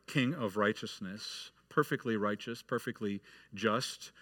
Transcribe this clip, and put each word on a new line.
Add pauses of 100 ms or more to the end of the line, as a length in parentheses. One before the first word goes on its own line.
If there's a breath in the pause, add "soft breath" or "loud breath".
King
of
righteousness, (180)
perfectly
righteous,
perfectly (320 loud breath)
just, (100 soft breath)